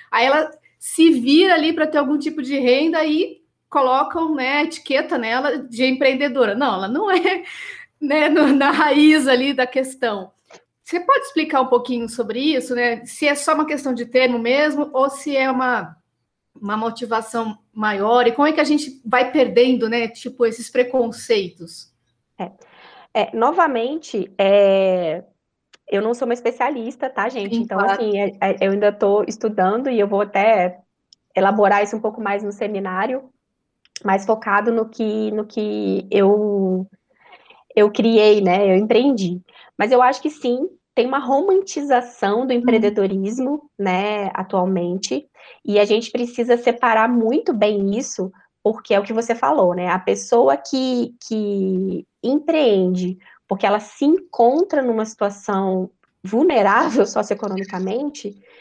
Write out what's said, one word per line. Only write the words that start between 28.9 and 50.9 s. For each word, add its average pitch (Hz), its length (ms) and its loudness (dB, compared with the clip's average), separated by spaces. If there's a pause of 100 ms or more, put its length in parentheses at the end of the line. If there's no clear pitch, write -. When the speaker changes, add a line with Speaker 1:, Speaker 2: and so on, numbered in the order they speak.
Speaker 2:
tô 202 340 2
estudando 110 640 -2
e 226 100 0
eu 202 80 2
vou 208 140 0
até 202 580 2 (560)
elaborar 202 460 4
isso 208 140 -4
um 214 40 -10
pouco 220 200 -6
mais 202 220 -4
no 202 80 -6
seminário, 208 800 -6 (760)
mais 196 200 0
focado 220 480 0
no 220 160 -2
que, 214 440 -4
no 214 120 -4
que 208 640 -4
eu, 196 760 0 (880)
eu 208 160 6
criei, 214 500 6
né? 190 300 4
Eu 185 60 6
empreendi. 214 640 2 (340)
Mas 208 160 0
eu 247 80 6
acho 254 220 2
que 302 80 -4
sim, 262 380 -4 (260)
tem 240 120 2
uma 269 120 -2
romantização 269 1300 0
do 254 60 -2
Speaker 1:
Uhum. 240 60 0
Speaker 2:
empreendedorismo, 220 1200 -2
né, 196 560 -4
atualmente, 185 960 -4 (360)
e 208 140 0
a 208 60 6
gente 220 260 0
precisa 240 460 -2
separar 233 520 2
muito 240 440 0
bem 208 440 0
isso, 196 360 -6 (300)
porque 220 300 -2
é 196 60 4
o 202 60 0
que 226 80 -8
você 233 220 -2
falou, 196 400 2
né? 180 140 -4
A 180 100 0
pessoa 233 580 2
que, 254 640 -4